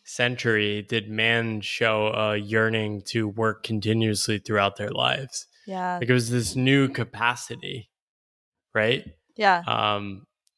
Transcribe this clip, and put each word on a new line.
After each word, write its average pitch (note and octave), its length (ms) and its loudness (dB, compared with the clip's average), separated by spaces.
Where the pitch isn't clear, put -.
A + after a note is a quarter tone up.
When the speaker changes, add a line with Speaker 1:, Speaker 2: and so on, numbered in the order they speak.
Speaker 1:
century A2 800 0
did G#2+ 280 -4
man A2+ 500 0
show G#2+ 480 0
a G#2+ 280 0
yearning G#2+ 720 0
to A2 220 0
work A2 340 -2
continuously A2 760 0
throughout G2+ 380 2
their G#2 140 -6
lives. C3 560 -4
Speaker 2:
Yeah. F3+ 320 -4
Speaker 1:
Like, A#2+ 100 -6
it B2+ 60 6
was A#2+ 160 2
this A#2+ 260 -2
new C3+ 320 4
capacity, A#2 1000 -4
right? A2 300 2
Speaker 2:
Yeah. F#3+ 300 4
Speaker 1:
Um, G#2 580 0